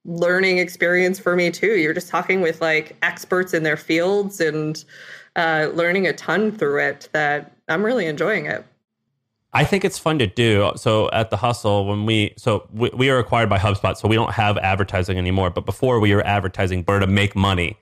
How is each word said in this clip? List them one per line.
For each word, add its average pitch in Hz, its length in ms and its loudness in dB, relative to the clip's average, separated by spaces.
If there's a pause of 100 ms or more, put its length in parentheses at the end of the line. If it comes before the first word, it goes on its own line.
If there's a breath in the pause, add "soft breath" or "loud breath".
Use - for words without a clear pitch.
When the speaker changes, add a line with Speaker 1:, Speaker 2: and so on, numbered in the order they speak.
Speaker 1:
learning 180 540 0
experience 180 600 0
for 180 200 -2
me 175 120 2
too." 190 280 0
You're 156 160 0
just - 160 -8
talking 180 320 -2
with, 165 180 -2
like, 156 440 -2
experts 180 500 -4
in 165 100 0
their 151 140 0
fields 190 640 -2
and, 156 420 -4 (540 loud breath)
uh, 160 360 0
learning 175 340 0
a 151 40 0
ton 202 400 -2
through 147 300 0
it 143 320 -4
that 147 420 -2 (140)
I'm 170 160 0
really 226 200 0
enjoying 156 420 -2
it. - 180 -8 (880)
Speaker 2:
I 127 100 2
think 190 220 0
it's - 120 -2
fun 156 220 0
to 117 80 2
do. 104 480 2
So 110 360 0
at 110 180 0
The 107 80 -2
Hustle, 104 480 0
when 104 200 -2
we, 110 320 2
so - 360 -2
we, 110 200 0
we 127 160 2
are 131 80 4
acquired 117 300 2
by 98 120 2
HubSpot, 98 360 0
so - 140 -2
we 110 80 4
don't - 160 0
have 104 240 2
advertising 95 600 0
anymore. 92 340 0
But 95 140 -6
before 120 360 0
we 104 120 4
were 101 140 2
advertising 95 560 -2
Burr 101 160 2
to 98 80 2
make 101 260 2
money. 95 480 0